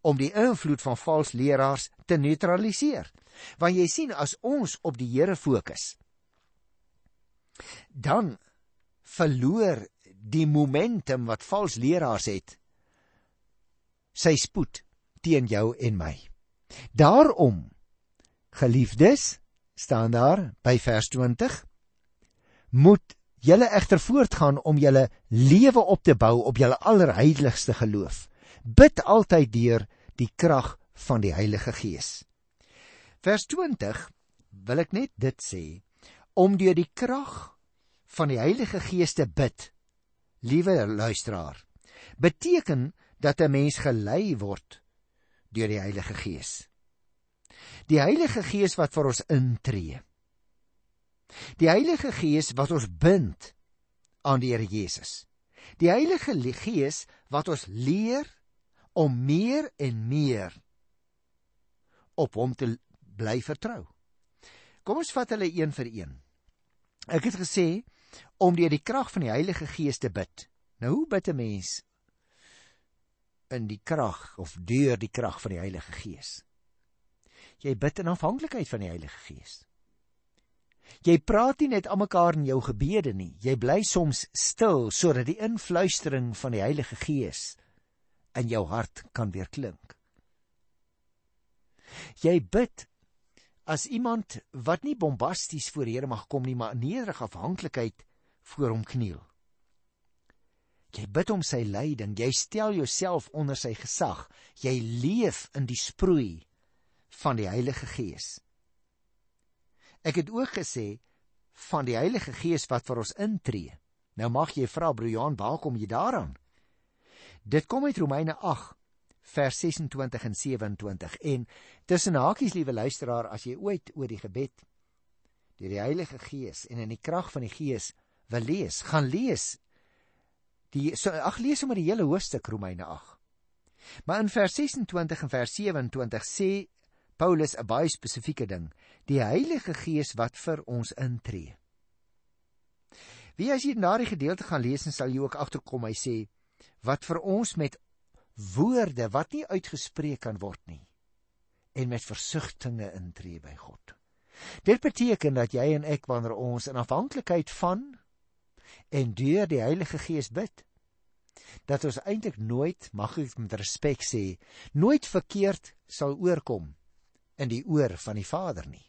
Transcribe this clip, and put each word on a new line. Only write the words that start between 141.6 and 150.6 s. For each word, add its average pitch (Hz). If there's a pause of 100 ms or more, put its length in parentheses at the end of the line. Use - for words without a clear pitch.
Wie 226
as 262
jy 277
in 202
daardie 220
gedeelte 151
gaan 147
lees, 135
en 151
sal 131
jy 131
ook 139
agterkom, 131
hy 110
sê, 110 (540)
"Wat 131
vir 170
ons 196
met 151 (800)
woorde 156
wat 135
nie 302
uitgespreek 151
kan 107
word 98